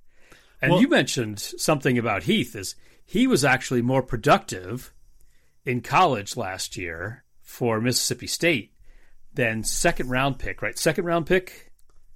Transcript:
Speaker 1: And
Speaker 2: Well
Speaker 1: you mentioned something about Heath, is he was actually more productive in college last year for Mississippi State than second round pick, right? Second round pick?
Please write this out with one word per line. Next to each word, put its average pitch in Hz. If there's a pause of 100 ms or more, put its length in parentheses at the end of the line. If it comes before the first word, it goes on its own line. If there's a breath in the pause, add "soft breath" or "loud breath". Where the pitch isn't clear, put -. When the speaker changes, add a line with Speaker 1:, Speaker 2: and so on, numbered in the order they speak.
(600 soft breath)
Speaker 1:
And 131
Speaker 2:
Well 180
Speaker 1:
you 269
mentioned 123
something -
about 110
Heath, 156
is 98 (300 soft breath)
he 240
was 196
actually 127
more 131
productive 117 (720)
in 123
college 139
last 95
year 90 (160)
for 113
Mississippi 123
State 165 (640)
than 110
second -
round 131
pick, -
right? 107
Second 165
round 170
pick? - (420)